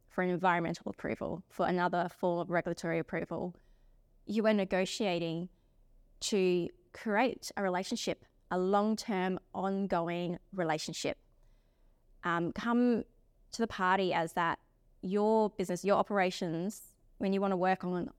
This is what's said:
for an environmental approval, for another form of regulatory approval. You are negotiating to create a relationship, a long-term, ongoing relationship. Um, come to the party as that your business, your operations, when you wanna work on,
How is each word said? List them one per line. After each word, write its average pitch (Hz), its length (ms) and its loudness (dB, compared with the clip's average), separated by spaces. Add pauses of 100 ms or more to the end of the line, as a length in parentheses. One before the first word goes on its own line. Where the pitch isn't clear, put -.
for - 140 -2
an 180 80 0
environmental 170 580 0
approval, - 600 -6
for - 160 -2
another 180 420 0
form 175 300 -2
of 165 100 -4
regulatory 170 500 -2
approval. 170 560 -6 (680)
You 208 220 0
are 220 80 6
negotiating 185 960 0 (720)
to 180 480 2 (260)
create 226 640 0
a 202 60 -4
relationship, 190 640 -2 (260)
a 180 80 0
long-term, 190 840 2 (140)
ongoing 180 840 -2 (160)
relationship. 160 640 -2 (1080)
Um, 170 280 0
come 240 520 2 (460)
to - 100 -6
the 233 60 0
party 185 480 2
as 165 180 0
that 165 260 0 (440)
your 208 480 2
business, 180 340 -4
your 196 120 6
operations, 185 1000 -2 (240)
when 196 160 0
you 196 80 0
wanna 196 160 2
work 185 260 2
on, 180 240 -2 (100)